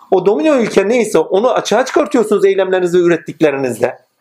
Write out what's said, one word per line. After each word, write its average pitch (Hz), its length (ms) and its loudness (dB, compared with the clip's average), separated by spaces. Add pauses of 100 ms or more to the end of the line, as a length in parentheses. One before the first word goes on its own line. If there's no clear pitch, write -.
(100)
o 180 160 2
domino 277 340 2
ilke 196 280 -2
neyse 220 300 0
onu 190 320 0
açığa 202 340 0
çıkartıyorsunuz 214 600 0
eylemlerinizle, 185 540 0
ürettiklerinizle. 139 1000 -2 (220)